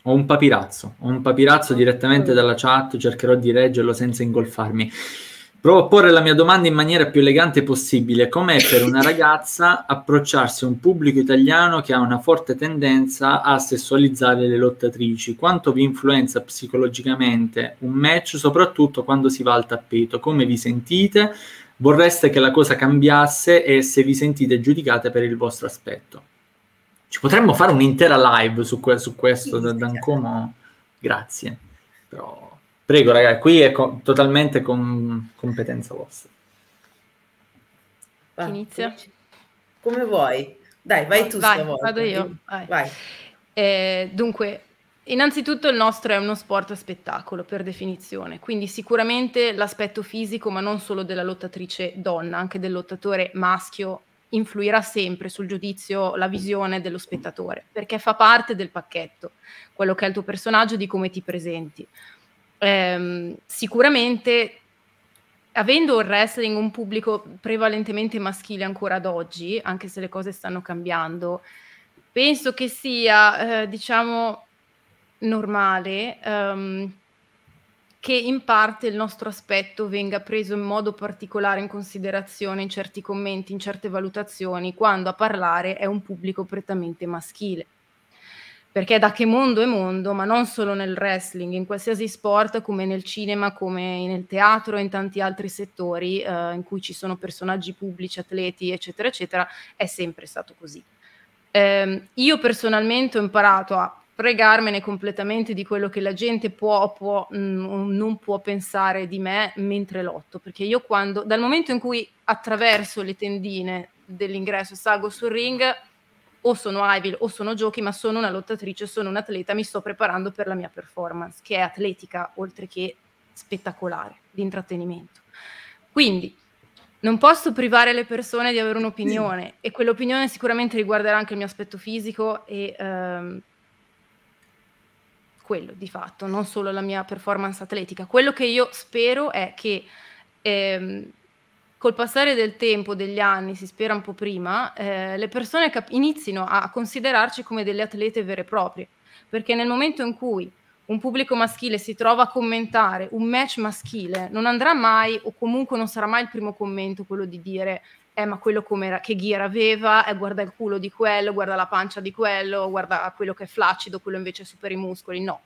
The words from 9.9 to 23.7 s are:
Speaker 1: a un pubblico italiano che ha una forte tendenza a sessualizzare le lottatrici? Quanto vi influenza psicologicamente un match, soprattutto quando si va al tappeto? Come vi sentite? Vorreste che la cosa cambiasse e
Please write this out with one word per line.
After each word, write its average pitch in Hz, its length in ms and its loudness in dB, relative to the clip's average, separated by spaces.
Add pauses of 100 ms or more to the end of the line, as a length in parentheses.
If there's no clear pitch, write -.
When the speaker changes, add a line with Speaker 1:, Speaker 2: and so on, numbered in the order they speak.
Speaker 1:
a 127 40 0
un 123 120 0
pubblico 151 400 4
italiano 151 600 6
che 135 100 -4
ha 127 80 4
una 123 200 2
forte 160 360 2
tendenza 139 840 2
a 139 180 4
sessualizzare 131 880 4
le 123 80 2
lottatrici? 120 800 0
Quanto 170 380 2
vi 135 100 4
influenza 135 560 2
psicologicamente 123 1400 -2
un 127 120 -6
match, 151 460 0
soprattutto 147 680 4
quando 139 240 2
si 131 160 0
va 120 120 4
al 117 100 2
tappeto? 117 560 -2
Come 147 240 2
vi 120 100 2
sentite? 190 800 2 (480)
Vorreste 151 480 6
che 139 120 6
la 131 100 6
cosa 143 240 6
cambiasse 147 880 6
e 135 180 6